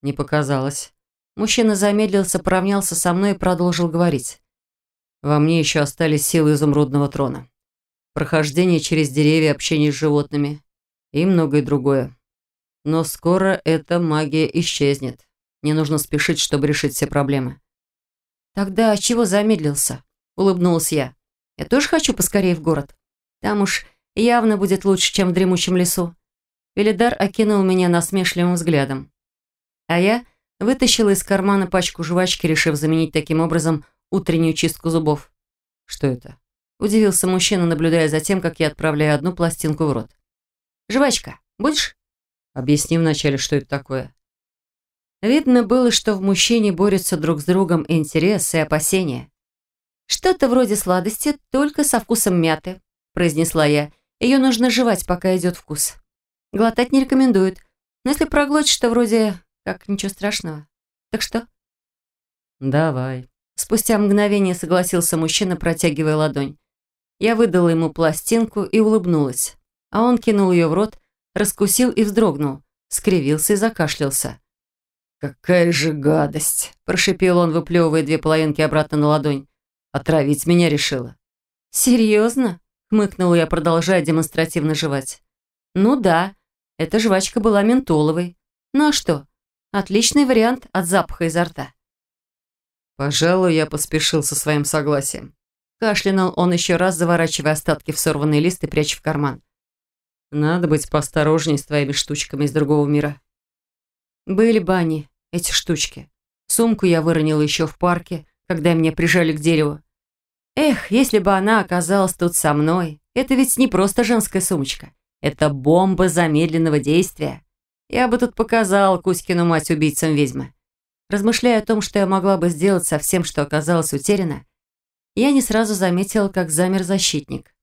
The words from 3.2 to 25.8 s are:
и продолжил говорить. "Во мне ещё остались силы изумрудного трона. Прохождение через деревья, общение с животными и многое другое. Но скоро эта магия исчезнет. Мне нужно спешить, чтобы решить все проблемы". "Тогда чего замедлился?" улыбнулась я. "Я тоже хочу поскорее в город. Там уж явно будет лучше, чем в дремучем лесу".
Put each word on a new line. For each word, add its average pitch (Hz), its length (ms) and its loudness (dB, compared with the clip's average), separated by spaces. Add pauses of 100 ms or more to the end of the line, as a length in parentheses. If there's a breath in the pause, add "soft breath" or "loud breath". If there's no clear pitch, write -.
и 196 60 -2
продолжил 175 520 0
говорить. 160 520 -2 (800)
"Во 147 180 0
мне 160 200 2
ещё 151 220 0
остались 151 440 0
силы 151 280 2
изумрудного 143 560 2
трона. 135 400 -6 (640)
Прохождение 156 680 0
через 156 300 -2
деревья, 151 420 2
общение 151 400 0
с 135 40 -4
животными 147 640 -2 (500)
и 151 140 0
многое 160 380 2
другое. 135 520 -2 (680)
Но 160 180 0
скоро 185 640 0
эта 160 340 0
магия 156 460 0 (140)
исчезнет. 139 680 -2 (360)
Мне 151 100 0
нужно 156 240 0
спешить, 151 420 -2
чтобы 147 280 -2
решить 147 260 -2
все - 140 -4
проблемы". 139 520 -4 (920)
"Тогда 202 440 0
чего 233 280 0
замедлился?" 175 760 -2 (320)
улыбнулась 180 560 2
я. 139 240 -2 (420)
"Я 143 80 -8
тоже 269 220 0
хочу 302 260 0
поскорее 185 400 0
в 156 80 -6
город. 147 340 -2 (460)
Там 208 200 -2
уж - 260 -2 (280 soft breath)
явно 226 420 2
будет 190 280 0
лучше, 190 260 0
чем 185 180 0
в 175 40 0
дремучем 185 440 0
лесу". 175 380 -2 (600)